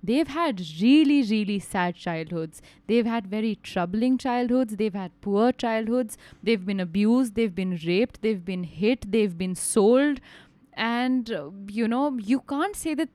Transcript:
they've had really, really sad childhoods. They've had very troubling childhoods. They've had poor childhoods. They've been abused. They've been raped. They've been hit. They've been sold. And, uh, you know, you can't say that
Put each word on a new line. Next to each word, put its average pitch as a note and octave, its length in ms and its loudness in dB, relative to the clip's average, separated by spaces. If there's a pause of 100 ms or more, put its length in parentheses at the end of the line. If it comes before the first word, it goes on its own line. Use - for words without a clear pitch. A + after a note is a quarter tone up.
they've B3 260 0
had C#4 320 -2 (220)
really, C#4+ 400 6
really G#3 380 0
sad F3+ 340 -2
childhoods. D#3+ 640 -8 (260)
They've A3 200 4
had A3+ 200 -4
very G#3+ 360 -4
troubling A3 560 0
childhoods. B3 580 0
They've G#3 160 -2
had F#3+ 300 -10
poor G#3 280 2
childhoods. A3+ 680 -2 (240)
They've F#3+ 240 0
been G3 120 -2
abused. G#3 580 2
They've A3+ 180 0
been F#3 320 -4
raped. F#3 340 0
They've G#3 240 -2
been F3+ 200 -6
hit. G3+ 460 -2
They've G3 280 0
been F#3 160 -4
sold. B3+ 680 4 (540)
And, A#3+ 560 -2
uh, D3+ 180 -6 (200)
you A3 200 -2
know, C4 300 0
you A3+ 220 0
can't E4+ 360 -4
say D#4+ 200 -6
that D4 180 -2